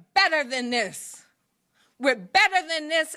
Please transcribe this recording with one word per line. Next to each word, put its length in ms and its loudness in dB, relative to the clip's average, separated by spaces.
better 340 2
than 220 -4
this. 540 -6
We're 180 2
better 520 2
than 200 -4
this 280 0